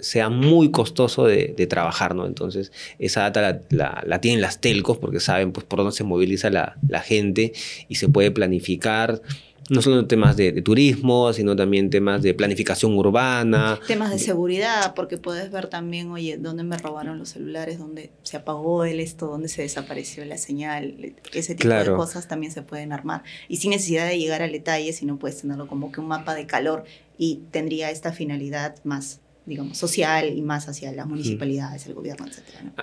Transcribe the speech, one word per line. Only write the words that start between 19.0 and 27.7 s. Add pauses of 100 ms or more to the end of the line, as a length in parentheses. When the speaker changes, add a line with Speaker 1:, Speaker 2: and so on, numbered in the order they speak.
Speaker 2:
dónde
se
desapareció
la
señal, (200)
ese
tipo
de
Speaker 1:
Claro.
Speaker 2:
cosas
también
se
pueden
armar. (240)
Y
sin
necesidad
de
llegar
al
detalle,
sino
puedes
tenerlo
como
que
un
mapa
de
calor (340)
y (120)
tendría